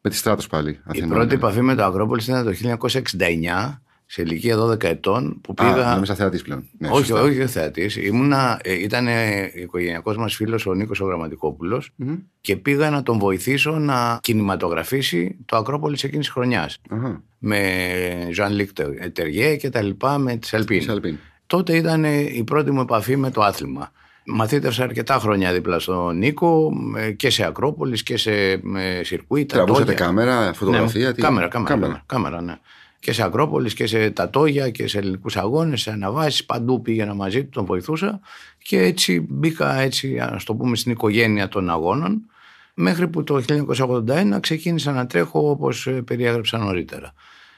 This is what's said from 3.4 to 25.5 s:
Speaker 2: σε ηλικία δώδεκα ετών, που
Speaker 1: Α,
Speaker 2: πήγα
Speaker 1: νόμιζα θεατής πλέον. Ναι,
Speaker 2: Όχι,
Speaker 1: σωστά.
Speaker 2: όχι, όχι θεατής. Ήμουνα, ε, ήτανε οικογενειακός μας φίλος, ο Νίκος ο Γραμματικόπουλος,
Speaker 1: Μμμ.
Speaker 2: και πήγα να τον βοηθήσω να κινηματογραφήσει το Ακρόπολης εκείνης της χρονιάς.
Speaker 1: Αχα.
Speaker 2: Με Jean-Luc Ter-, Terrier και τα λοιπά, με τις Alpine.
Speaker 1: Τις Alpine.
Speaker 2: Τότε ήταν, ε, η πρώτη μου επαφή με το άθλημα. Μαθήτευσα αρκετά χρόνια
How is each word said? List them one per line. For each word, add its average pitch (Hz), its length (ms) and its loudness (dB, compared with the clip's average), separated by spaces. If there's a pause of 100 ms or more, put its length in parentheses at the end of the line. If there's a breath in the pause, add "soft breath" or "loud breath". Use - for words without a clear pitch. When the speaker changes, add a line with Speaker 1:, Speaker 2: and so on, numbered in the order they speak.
Speaker 2:
σε - 140 -6
ηλικία 82 340 0
δώδεκα 110 320 2
ετών, 95 520 0
που - 160 -10
Speaker 1:
Α, 98 180 4
Speaker 2:
πήγα 120 200 2
Speaker 1:
νόμιζα 98 200 0
θεατής 92 280 0
πλέον. - 260 -10 (100)
Ναι, 76 100 -6
Speaker 2:
Όχι, 131 180 4
Speaker 1:
σωστά. 110 180 2
Speaker 2:
όχι, 139 160 4
όχι 135 60 0
θεατής. 90 500 -2
Ήμουνα, 123 680 2
ε, 92 100 -2 (100)
ήτανε 113 720 0
οικογενειακός 90 600 -4
μας 110 180 -4
φίλος, 110 320 -2
ο 95 80 0
Νίκος 98 260 -2
ο 98 40 -2
Γραμματικόπουλος, 85 920 -4
Speaker 1:
Μμμ. 135 180 -6 (260)
Speaker 2:
και 98 160 -2
πήγα 143 340 0
να 143 120 0
τον 120 160 2
βοηθήσω 127 600 0
να 123 440 2
κινηματογραφήσει 92 1120 0 (100)
το 113 100 0
Ακρόπολης 143 480 -2
εκείνης 147 220 -2
της - 80 -8
χρονιάς. 120 440 0 (120)
Speaker 1:
Αχα. 113 320 -4 (160)
Speaker 2:
Με 104 220 0 (800)
Jean-Luc 101 280 2 (160)
Ter-, 76 380 -6
Terrier 101 380 0
και 139 120 -4
τα 120 120 -2
λοιπά, 113 360 0
με 123 180 0
τις - 200 -8
Alpine. 107 100 2
Speaker 1:
Τις 95 240 0
Alpine. 98 240 -2 (320 soft breath)
Speaker 2:
Τότε 175 300 2
ήταν, 160 280 2
ε, 147 160 2
η 120 240 -2
πρώτη 143 260 2
μου 139 100 2
επαφή 120 360 2
με 135 140 0
το 113 120 2
άθλημα. 71 500 0 (340 soft breath)
Μαθήτευσα 113 560 0
αρκετά 120 360 0
χρόνια 101 340 2